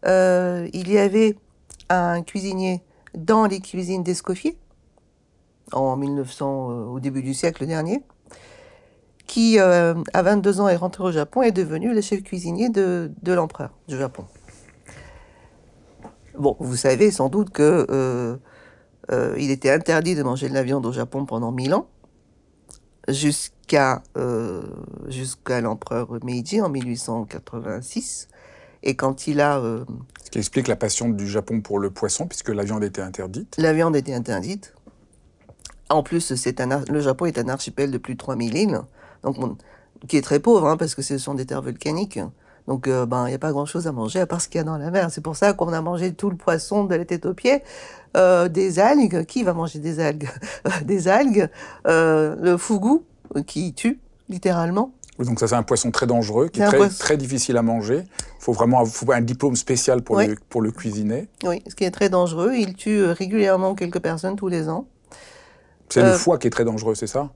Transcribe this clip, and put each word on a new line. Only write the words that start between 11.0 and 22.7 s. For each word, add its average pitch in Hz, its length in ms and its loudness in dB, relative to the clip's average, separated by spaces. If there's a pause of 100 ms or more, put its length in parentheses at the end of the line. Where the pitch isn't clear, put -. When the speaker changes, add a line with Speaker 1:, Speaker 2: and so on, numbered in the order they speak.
Speaker 1:
au 185 80 0
Japon 156 320 0
et 240 60 6
est 220 40 2
devenu 175 400 -2
le 220 80 2
chef 202 220 -4
cuisinier 180 460 -4
de, 180 420 0 (120)
de 175 100 0
l'empereur 160 380 -2 (180)
du 143 100 -8
Japon. 127 260 -6 (2250)
Bon, 139 220 2
vous 123 160 -4
savez 131 340 4
sans 135 180 0
doute 131 220 0
que, 151 400 4
euh, 127 460 -2 (760)
euh, 120 280 0
il 135 120 -2
était 135 220 2
interdit 165 420 2
de 147 80 -2
manger 131 260 -2
de 135 60 -4
la 135 80 2
viande 135 240 -2
au 127 60 -2
Japon 131 320 -6
pendant 120 260 -4
mille 131 240 -2
ans. 277 140 -2 (1200)